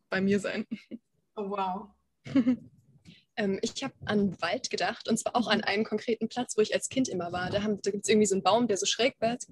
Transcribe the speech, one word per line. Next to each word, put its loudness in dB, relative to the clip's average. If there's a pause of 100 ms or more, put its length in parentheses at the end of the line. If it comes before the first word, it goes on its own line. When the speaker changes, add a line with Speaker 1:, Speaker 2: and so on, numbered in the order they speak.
(100)
Speaker 1:
bei 0
mir 4
sein. -4 (680)
Speaker 2:
Oh, -6
wow. -4 (360)
Speaker 1:
<laughs> 0 (640)
Speaker 3:
Ähm, 0
ich -6
hab -8 (100)
an 0
Wald -4
gedacht -4
und 2
zwar -4
auch 2
an 4
Speaker 1:
Mhm. -6
Speaker 3:
einen 0
konkreten -2
Platz, -6
wo 4
ich 2
als -2
Kind 0
immer -4
war. -2
Da 0
haben, 0
da -2
gibt's -2
irgendwie 6
so 2
einen 0
Baum, 4
der 2
so -2
schräg 2
wä-, 0 (140)